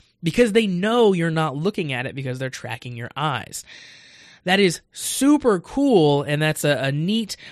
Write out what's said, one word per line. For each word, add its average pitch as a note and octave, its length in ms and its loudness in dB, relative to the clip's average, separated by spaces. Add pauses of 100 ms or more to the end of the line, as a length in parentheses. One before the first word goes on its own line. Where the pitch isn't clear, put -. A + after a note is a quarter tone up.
(220)
because G#3 300 2
they A3 160 2
know G#3 460 2
you're E3 180 0
not D#3 240 -2
looking D#3+ 380 -4
at B2 120 -6
it - 80 -10
because C3 240 -6
they're C3 140 -8
tracking A#2 440 -12
your A#2 200 -10
eyes. C#3 480 -6 (800)
That F#3 160 2
is F#3 220 2 (100)
super C4+ 680 2
cool, E3 640 2
and D3 180 -2
that's D#3 220 -2
a, D3 140 2
a C3+ 140 -2
neat, F#3+ 460 -4 (140)